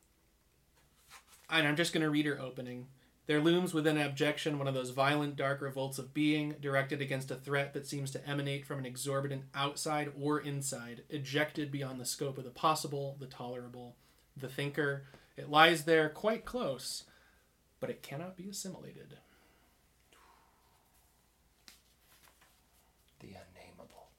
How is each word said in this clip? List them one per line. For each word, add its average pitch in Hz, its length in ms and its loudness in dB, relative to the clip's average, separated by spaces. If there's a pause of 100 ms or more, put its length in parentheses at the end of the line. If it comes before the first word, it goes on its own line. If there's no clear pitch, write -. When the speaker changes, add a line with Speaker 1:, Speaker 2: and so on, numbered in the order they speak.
(1500)
Speaker 1:
And 160 200 6
I'm 147 80 4
just 165 160 4
gonna 156 180 4
read 147 160 4
her 143 140 0
opening. 127 480 -8 (380)
"There 151 140 4
looms 175 320 6
within 156 240 4
abjection 147 640 0
one 139 80 -2
of 135 80 0
those 127 160 -2
violent, 143 460 2
dark 139 240 0
revolts 135 400 -4
of 127 120 -10
being, 151 480 2
directed 139 400 0
against 135 300 -2
a 131 60 -4
threat 139 380 0
that 139 120 -6
seems 139 240 -4
to - 180 -8
emanate 139 380 -2
from 139 140 -6
an 127 60 -6
exorbitant 135 580 -4 (100)
outside 147 680 -2
or 147 200 2
inside, 139 680 -6
ejected 147 640 -2
beyond 131 300 -6
the 120 40 -10
scope 135 340 -4
of 127 60 -8
the 123 60 -12
possible, 139 680 0
the 131 60 -10
tolerable, 123 680 -10 (400)
the 135 120 -8
thinker. 143 580 -2 (300)
It 139 120 -10
lies 156 360 8
there 160 240 6
quite 220 360 -2
close, 180 600 -4 (760)
but 127 100 -4
it 120 140 -8
cannot 175 340 -10
be 185 120 -12
assimilated." - 720 -12 (4000)
Speaker 2:
The - 80 -18
unnameable. - 800 -20 (100)